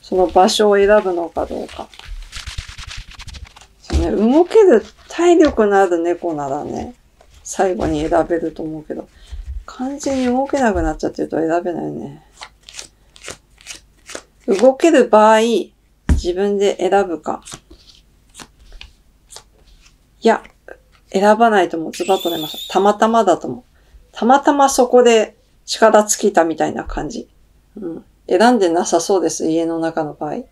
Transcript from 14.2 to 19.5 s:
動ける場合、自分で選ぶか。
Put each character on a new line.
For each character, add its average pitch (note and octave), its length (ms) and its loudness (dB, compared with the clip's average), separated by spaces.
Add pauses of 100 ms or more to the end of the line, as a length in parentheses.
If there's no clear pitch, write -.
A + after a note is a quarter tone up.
動 A#3+ 280 4
け E4 160 2
る C4 180 4
場 G#3+ 280 6
合、 A3 40 4 (720)
自 F3 240 0
分 G3+ 240 -2
で G3+ 180 0
選 F#3+ 300 0
ぶ D#3+ 140 -8
か。 - 220 -8 (2750)